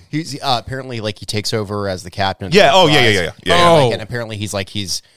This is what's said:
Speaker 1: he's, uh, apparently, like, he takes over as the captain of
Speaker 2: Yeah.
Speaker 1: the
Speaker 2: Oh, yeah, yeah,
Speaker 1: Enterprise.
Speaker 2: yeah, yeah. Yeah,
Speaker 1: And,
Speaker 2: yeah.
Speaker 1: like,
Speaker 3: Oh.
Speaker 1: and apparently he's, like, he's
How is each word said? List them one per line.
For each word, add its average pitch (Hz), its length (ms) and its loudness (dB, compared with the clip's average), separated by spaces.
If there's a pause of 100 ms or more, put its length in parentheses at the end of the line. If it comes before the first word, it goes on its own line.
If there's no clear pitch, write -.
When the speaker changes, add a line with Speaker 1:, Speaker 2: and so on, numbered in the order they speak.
Speaker 1:
he's, 147 320 -8
uh, 127 240 -2
apparently, 131 340 -10
like, 107 200 -6
he - 60 -16
takes - 280 -6
over 104 340 -4
as 92 160 -6
the 92 80 -14
captain 98 360 -4
of 117 60 -2
Speaker 2:
Yeah. 175 180 6
Speaker 1:
the 180 60 4
Speaker 2:
Oh, 180 100 6
yeah, 147 60 4
yeah, 147 60 6
Speaker 1:
Enterprise. 113 160 4
Speaker 2:
yeah, 92 60 2
yeah. 78 100 -4 (140)
Yeah, 92 80 0
Speaker 1:
And, - 80 4
Speaker 2:
yeah. 170 80 6 (140)
Speaker 1:
like, 123 80 2
Speaker 3:
Oh. - 20 -2
Speaker 1:
and 113 80 -6
apparently 110 360 -10
he's, 104 160 -6
like, 98 140 -4
he's 98 340 -8 (160)